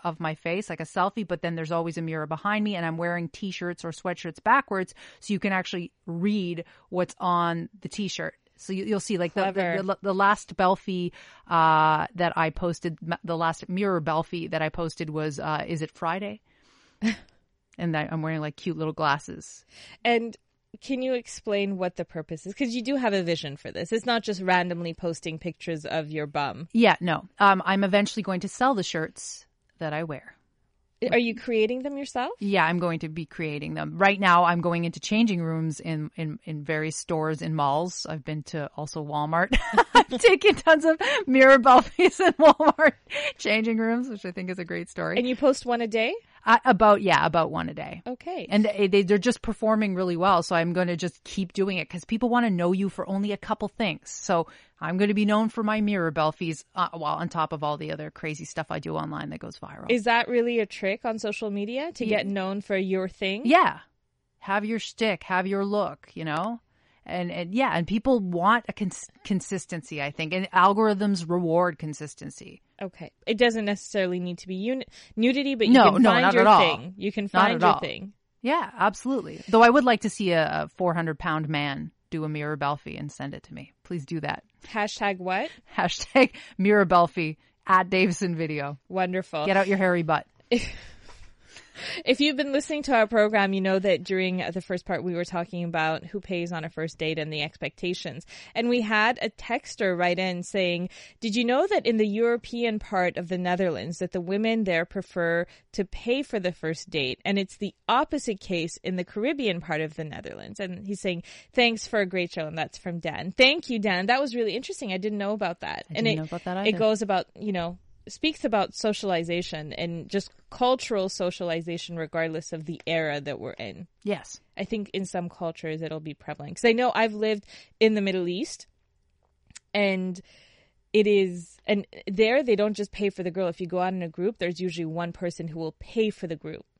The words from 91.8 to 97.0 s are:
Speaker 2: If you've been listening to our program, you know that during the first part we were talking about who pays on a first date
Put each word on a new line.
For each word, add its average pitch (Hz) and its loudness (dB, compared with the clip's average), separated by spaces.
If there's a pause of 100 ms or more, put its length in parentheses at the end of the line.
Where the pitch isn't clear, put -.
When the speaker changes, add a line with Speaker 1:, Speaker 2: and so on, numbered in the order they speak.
Speaker 2:
If 262 2
you've 285 2
been 277 -2
listening 294 -2
to 262 0
our 220 4
program, 208 2
you 190 -2
know 190 2
that 185 2
during 185 -2
the 185 -6
first 180 -6
part 170 -4
we 180 -4
were 175 -4
talking 175 -6
about 160 -2
who 190 -8
pays 170 -6
on 160 -6
a 135 -8
first 160 -8
date 160 -2